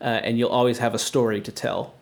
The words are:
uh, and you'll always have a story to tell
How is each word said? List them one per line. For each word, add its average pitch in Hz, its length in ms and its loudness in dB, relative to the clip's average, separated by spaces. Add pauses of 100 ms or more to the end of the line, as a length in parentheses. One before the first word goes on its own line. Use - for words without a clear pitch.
uh, - 20 -6
and 117 340 0
you'll 120 120 2
always 123 280 2
have - 160 0
a 110 40 -2
story 110 420 0
to 104 100 -10
tell - 520 -6